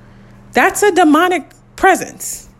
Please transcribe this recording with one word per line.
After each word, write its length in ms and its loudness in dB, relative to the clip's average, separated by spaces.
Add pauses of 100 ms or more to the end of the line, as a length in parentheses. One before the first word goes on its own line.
(520)
That's 320 0
a 80 2
demonic 580 0 (240)
presence. 680 -2 (160)